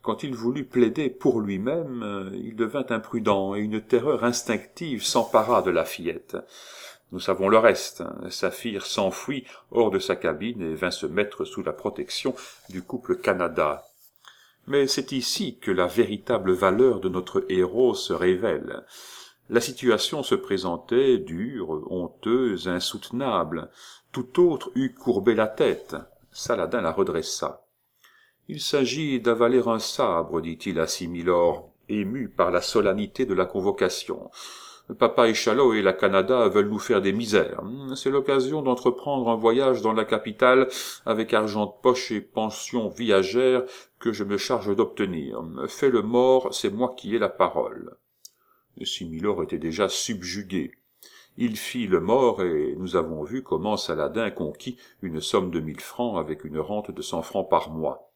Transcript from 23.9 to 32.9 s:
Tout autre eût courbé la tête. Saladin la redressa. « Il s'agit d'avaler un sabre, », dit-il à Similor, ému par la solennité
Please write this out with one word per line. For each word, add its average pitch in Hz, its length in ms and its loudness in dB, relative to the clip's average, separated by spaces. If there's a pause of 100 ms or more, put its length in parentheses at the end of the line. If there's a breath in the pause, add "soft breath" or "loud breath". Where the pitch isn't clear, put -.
Tout 131 300 0
autre 165 320 2
eût 131 200 -2
courbé 110 420 2
la 110 120 4
tête. - 480 0 (360)
Saladin 101 500 -2
la 82 100 0
redressa. « 82 680 -2 (840 soft breath)
Il 156 120 -12
s'agit 139 600 0
d'avaler 117 480 4
un 113 120 0
sabre, », 85 640 -2
dit-il 82 380 -4
à 80 80 2
Similor, 87 840 0 (180)
ému 104 380 -4
par 85 240 0
la 87 100 2
solennité 101 640 0